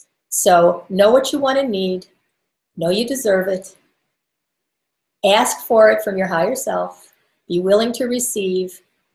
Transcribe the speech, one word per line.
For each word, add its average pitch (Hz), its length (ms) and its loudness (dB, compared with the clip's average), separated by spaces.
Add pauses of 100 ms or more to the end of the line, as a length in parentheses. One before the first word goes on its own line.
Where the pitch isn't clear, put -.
(300)
So 175 600 2
know 196 220 2
what 262 220 2
you 294 60 -2
want 269 200 -2
and 277 120 -2
need, 185 360 -4 (720)
know 165 140 -2
you 214 160 -2
deserve 202 420 -2
it, 190 280 -6 (1500)
ask 214 420 0
for 220 240 6
it 214 120 0
from 196 140 -6
your 190 120 -2
higher 180 260 -2
self, 180 580 -8 (360)
be 175 120 -2
willing 208 320 2
to 247 140 -6
receive, 190 760 -4 (340)